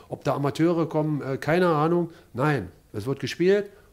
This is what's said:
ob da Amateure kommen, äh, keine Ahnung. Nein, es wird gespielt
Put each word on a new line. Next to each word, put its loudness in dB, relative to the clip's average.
ob -10
da 0
Amateure 0
kommen, -2
äh, -6
keine 2
Ahnung. 2
Nein, 0
es -8
wird -6
gespielt 0